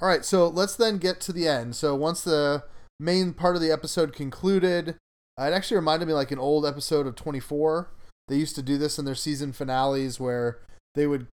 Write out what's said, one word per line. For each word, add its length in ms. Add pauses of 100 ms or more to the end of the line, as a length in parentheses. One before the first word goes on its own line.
all 80
right, 160
so 240
let's 260
then 220
get 240
to 100
the 160
end. 300
So 180
once 260
the 440 (340)
main 340
part 220
of 60
the 100
episode 420
concluded, 840 (420)
uh, 60
it 80
actually 240
reminded 300
me, 60
like, 180
an 60
old 280
episode 420
of 80
twenty-four. 720 (380)
They 80
used 200
to 60
do 160
this 220
in 60
their 100
season 380
finales 680
where 400 (360)
they 120
would 260